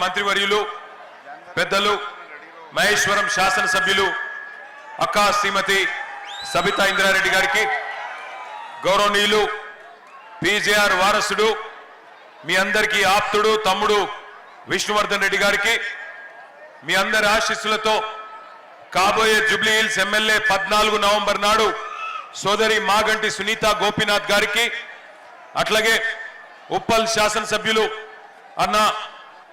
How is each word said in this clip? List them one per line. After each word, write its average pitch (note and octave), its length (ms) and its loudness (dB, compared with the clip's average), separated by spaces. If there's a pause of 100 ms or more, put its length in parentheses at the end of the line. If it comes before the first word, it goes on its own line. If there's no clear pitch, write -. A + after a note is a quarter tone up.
మంత్రివర్యులు, G3 580 0 (960)
పెద్దలు, G3 380 0 (840)
మహేశ్వరం G3+ 500 2 (100)
శాసనసభ్యులు F#3+ 720 0 (960)
అక్క G#3 220 2 (120)
శ్రీమతి G3 400 0 (760)
సబితా G3 400 2
ఇంద్రారెడ్డి F#3+ 420 2
గారికి, F#3+ 280 2 (1200)
గౌరవనీయులు G#3 560 4 (1000)
పీజేఆర్ G3+ 600 2
వారసుడు, G3+ 460 2 (1000)
మీ F3 180 0
అందరికీ G#3+ 360 0 (140)
ఆప్తుడు, G#3 380 2 (160)
తమ్ముడు G#3 300 2 (720)
విష్ణువర్ధన్ G3+ 540 0
రెడ్డి F#3+ 180 0
గారికి, G3+ 300 2 (1120)
మీ E3+ 160 -2
అందరి G#3+ 240 2 (100)
ఆశీస్సులతో G#3+ 580 0 (1000)
కాబోయే G#3+ 440 4 (100)
జూబ్లీ G#3 280 2
హిల్స్ A3 260 0
ఎమ్మెల్యే G#3+ 320 2 (160)
పద్నాలుగు G#3 540 2
నవంబర్ G3+ 400 2
నాడు G#3+ 220 4 (720)
సోదరి G#3+ 360 2 (140)
మాగంటి G#3+ 460 2
సునీత G#3+ 280 -4 (160)
గోపీనాథ్ G#3 520 0
గారికి, G#3+ 320 2 (1000)
అట్లాగే G#3+ 320 2 (840)
ఉప్పల్ A3 380 2
శాసనసభ్యులు G#3+ 720 0 (800)
అన్న G3+ 120 0 (760)